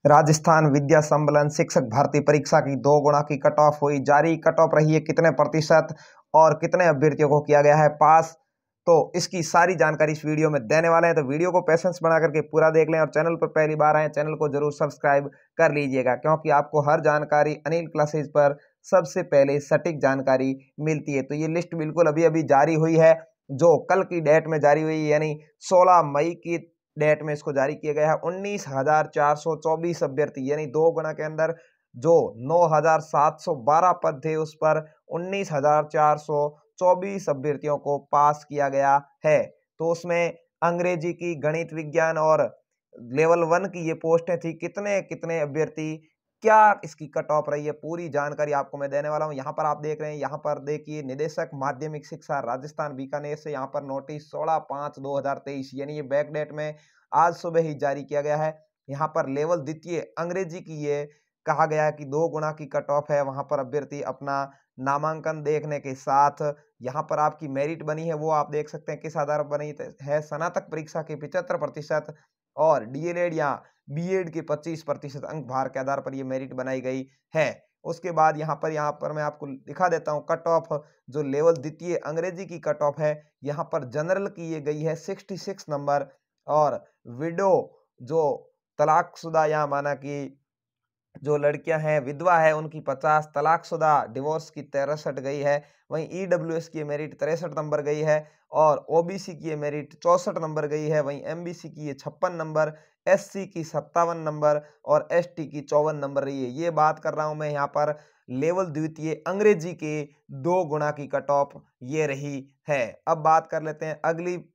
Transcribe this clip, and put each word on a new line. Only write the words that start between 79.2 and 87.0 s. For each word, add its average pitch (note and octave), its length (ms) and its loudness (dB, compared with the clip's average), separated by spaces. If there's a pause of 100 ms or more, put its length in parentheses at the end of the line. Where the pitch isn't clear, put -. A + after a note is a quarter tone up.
आपको D3 240 -8
दिखा D3 420 -4
देता D#3 220 -2
हूँ D3 180 -6
कट D#3+ 180 -2
ऑफ, D#3+ 380 -2 (240)
जो D3 140 -6
लेवल D3 300 2
द्वितीय D#3 440 -6
अंग्रेजी E3+ 480 -6
की E3+ 140 -14
कट D3+ 220 -6
ऑफ D3 180 -2
है, D3+ 320 -4 (120)
यहाँ C#3+ 220 -6
पर C#3 240 -6
जनरल F#3 400 -4
की E3+ 240 -10
ये D#3 80 -8
गई D3+ 200 -6
है D#3+ 160 -4
सिक्सटी F#3+ 420 -12
सिक्स G3 300 -14
नंबर C#3+ 480 -2 (300)
और C#3+ 380 0 (240)